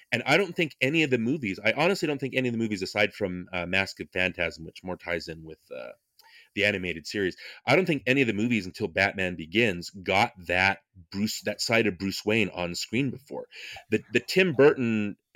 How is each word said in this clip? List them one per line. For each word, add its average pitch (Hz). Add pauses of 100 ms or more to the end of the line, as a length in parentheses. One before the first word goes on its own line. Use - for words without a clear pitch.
(120)
And 117
I 139
don't 180
think 165
any 156
of 147
the 127
movies, 113
I 110
honestly 170
don't 147
think 131
any 131
of 120
the 113
movies 107
aside 104
from, 90
uh, 87
Mask 95
of 87
Phantasm, 85
which -
more 90
ties 85
in 82
with, 80 (160)
uh, 62 (680)
the 101
animated 90
series, 95 (320)
I 127
don't 185
think 151
any 135
of 127
the 110
movies 107
until 95
Batman 92
Begins 87
got 98 (160)
that 92 (320)
Bruce, 104
that -
side 113
of 95
Bruce 98
Wayne 104
on 87
screen 123
before. - (440)
The, 110 (120)
the 120
Tim 185
Burton, 117 (180)